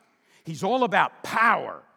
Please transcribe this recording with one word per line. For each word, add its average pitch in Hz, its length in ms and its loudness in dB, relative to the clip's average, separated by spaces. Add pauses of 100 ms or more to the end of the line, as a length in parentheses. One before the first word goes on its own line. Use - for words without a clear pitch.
(440)
He's 160 200 -8
all 247 200 0
about 185 400 0
power. 175 580 0 (160)